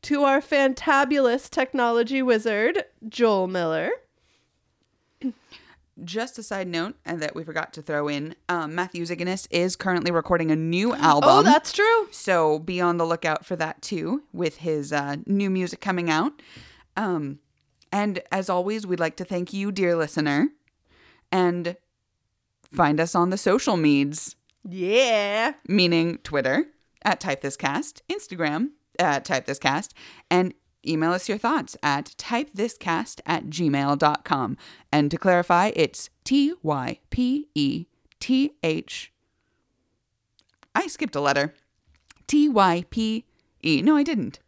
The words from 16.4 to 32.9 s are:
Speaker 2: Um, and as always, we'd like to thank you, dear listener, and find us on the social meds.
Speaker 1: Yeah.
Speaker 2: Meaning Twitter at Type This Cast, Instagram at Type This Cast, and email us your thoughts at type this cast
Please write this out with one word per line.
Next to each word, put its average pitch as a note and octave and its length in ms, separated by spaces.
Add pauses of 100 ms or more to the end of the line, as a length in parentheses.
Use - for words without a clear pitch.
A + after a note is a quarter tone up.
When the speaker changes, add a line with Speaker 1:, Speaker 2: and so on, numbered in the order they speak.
Speaker 2:
Um, D#3 420 (520)
and G3+ 400
as F#3+ 180
always, G3 380
we'd F3+ 140
like D#3+ 160
to F#3 80
thank F3 280
you, G3 200
dear F3 240
listener, D3+ 520 (840)
and F3 460 (960)
find D3+ 280
us E3+ 140
on F3+ 160
the G3 80
social G3+ 380
meds. D3 580 (340)
Speaker 1:
Yeah. G#3+ 880 (120)
Speaker 2:
Meaning E3+ 520
Twitter C#3+ 480 (380)
at G#3 160
Type F#3+ 200
This C#3 160
Cast, - 520
Instagram F#3 600 (280)
at D3 260
Type - 220
This C3+ 120
Cast, C#3+ 360 (360)
and F3+ 240 (320)
email D#3+ 260
us E3+ 160
your G#3+ 100
thoughts A#3+ 440
at C#3+ 360
type A#3+ 360
this A3 220
cast - 500